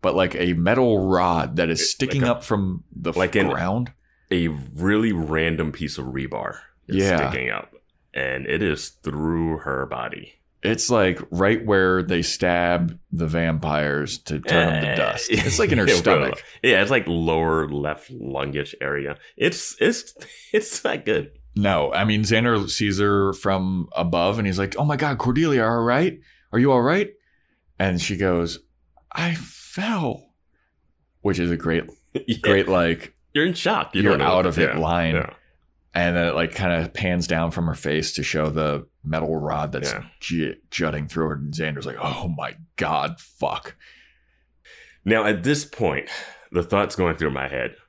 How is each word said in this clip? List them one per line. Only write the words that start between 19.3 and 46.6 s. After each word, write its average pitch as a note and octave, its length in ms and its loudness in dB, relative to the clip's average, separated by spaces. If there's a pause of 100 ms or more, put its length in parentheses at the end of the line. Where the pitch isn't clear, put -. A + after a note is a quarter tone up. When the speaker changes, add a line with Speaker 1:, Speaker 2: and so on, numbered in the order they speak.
Speaker 2:
It's, - 440 -2
it's, - 340 0 (200)
<laughs> - 180 -12
it's - 320 -2
not - 220 -4
good. G#2 240 -2 (260)
Speaker 1:
No, F#2 360 2
I F#2+ 120 2
mean, G#2+ 180 2
Xander A2 460 2
sees G2+ 300 0
her G2+ 340 2
from F#2 640 -2
above, F2 420 0
and G#2 80 -2
he's F#2+ 140 -2
like, F#2+ 180 -2
"Oh C#3 60 0
my D3 120 0
God, C#3 220 -2
Cordelia, C3+ 460 2
all A#2 180 2
right? C3+ 380 0 (320)
Are A2 80 2
you C#3 100 6
all B2 120 6
right?" G3 300 2 (680)
And F#2 200 2
she F#2+ 160 -4
goes, F2 440 0 (520)
"I E3+ 220 -2
fell," F3+ 960 -6 (920)
which F#2+ 180 2
is F2 100 0
a E2+ 60 0
great, E2 280 0 (180)
Speaker 2:
<laughs> - 240 -10
Yeah. A2 160 -2
Speaker 1:
great, G2 260 4
like, E2+ 460 0 (180)
Speaker 2:
You're D3+ 140 2
in F3+ 80 0
shock. - 400 -2
You - 80 2
Speaker 1:
"You're G2+ 100 6
Speaker 2:
don't C#2+ 80 2
know D2+ 60 2
Speaker 1:
out F#2 100 4
Speaker 2:
what F#2 100 4
Speaker 1:
of E2 100 0
Speaker 2:
to, E2+ 140 2
Speaker 1:
it" G#1+ 40 -2
Speaker 2:
yeah, - 40 -2
Speaker 1:
line. E2 380 2
Speaker 2:
yeah. - 140 -2 (640)
Speaker 1:
And F2 200 0
then E2+ 140 2
it, C#2+ 80 0
like, E2 180 -2
kinda E2+ 360 0
pans F2 360 -2
down E2 240 0
from E2+ 160 -2
her D2+ 80 0
face D#2 400 -2
to D2 80 -6
show D#2 280 -2
the D2+ 360 -2 (160)
metal D#2 340 -4
rod D2+ 360 -4
that's C2+ 200 -4
Speaker 2:
Yeah. G1+ 120 -8 (160)
Speaker 1:
ju-, D#2+ 340 -4 (160)
jutting D2+ 380 -4
through D#2+ 200 -2
her. D2+ 60 -4
And C#2+ 180 -8
Xander's D#2 340 -6
like, B1 140 -10
"Oh C#2+ 380 -4
my C2+ 160 -8 (220)
God, D#3 420 -2
fuck." - 560 -8 (1300)
Speaker 2:
Now, A2 200 4
at G#2 180 2
this C#3+ 220 0
point, D2+ 440 -2 (440)
the E2+ 100 0